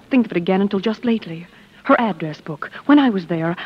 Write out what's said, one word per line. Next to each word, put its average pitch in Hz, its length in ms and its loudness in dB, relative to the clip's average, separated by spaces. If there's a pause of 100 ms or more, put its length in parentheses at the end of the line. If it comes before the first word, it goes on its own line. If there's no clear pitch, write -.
(100)
think 247 140 4
of - 80 -10
it 175 60 -2
again 185 240 0
until 196 180 0
just 214 240 -4
lately. 175 420 -4 (360)
Her 269 180 4
address 165 400 -4
book. - 300 -12 (160)
When 294 120 8
I 269 120 4
was 190 160 -2
there, 165 280 -2 (120)